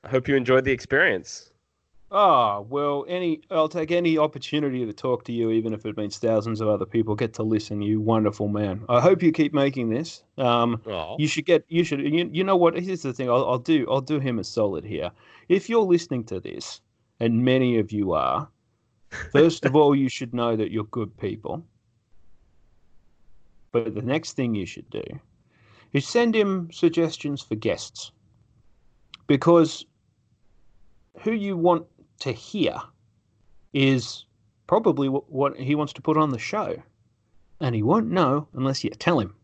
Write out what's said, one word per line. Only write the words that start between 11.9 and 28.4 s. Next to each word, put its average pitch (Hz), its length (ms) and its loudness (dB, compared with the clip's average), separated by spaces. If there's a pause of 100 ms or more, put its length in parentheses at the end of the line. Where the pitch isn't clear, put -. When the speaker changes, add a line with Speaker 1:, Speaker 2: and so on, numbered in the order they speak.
Speaker 2:
you, 151 320 -2
you 180 140 -2
know 196 100 2
what? 175 240 4
Here's 185 220 -6
the 135 100 -4
thing. 127 180 -4
I'll, 123 160 2
I'll 123 140 -2
do, 139 300 2
I'll 135 100 2
do 139 220 -4
him 123 180 -2
a 92 60 -6
solid 98 400 -2
here. 87 260 -6 (380)
If 190 180 2
you're 226 140 2
listening 170 440 0
to 95 140 -8
this, - 400 -14 (400)
and 117 240 2
many 127 340 4
of 104 140 -2
you 101 220 -2
are, 71 340 -2 (420)
Speaker 1:
<laughs> - 440 -16
Speaker 2:
first 160 320 4
of 135 100 2
all, 147 180 6
you 139 140 2
should 120 260 -8
know 117 220 0
that 107 160 -2
you're 107 140 -4
good 110 320 -8
people. 110 480 -8 (2000)
But 113 220 -2
the 101 60 -6
next 151 320 -4
thing 120 220 -2
you 95 100 -4
should - 240 -16
do - 140 -8 (920)
is 139 140 0
send 233 280 2
him 190 360 0
suggestions 160 720 -2
for - 140 -6
guests. - 560 -6 (1120)